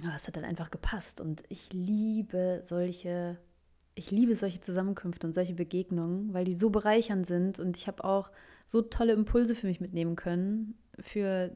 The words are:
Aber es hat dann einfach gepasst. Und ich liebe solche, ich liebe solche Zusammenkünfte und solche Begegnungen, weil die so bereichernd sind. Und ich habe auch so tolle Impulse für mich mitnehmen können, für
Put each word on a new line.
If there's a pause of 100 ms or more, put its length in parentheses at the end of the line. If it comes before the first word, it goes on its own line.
Aber
es
hat
dann
einfach
gepasst.
Und
ich
liebe
solche, (560)
ich
liebe
solche
Zusammenkünfte
und
solche
Begegnungen,
weil
die
so
bereichernd
sind.
Und
ich
habe
auch (360)
so
tolle
Impulse
für
mich
mitnehmen
können, (200)
für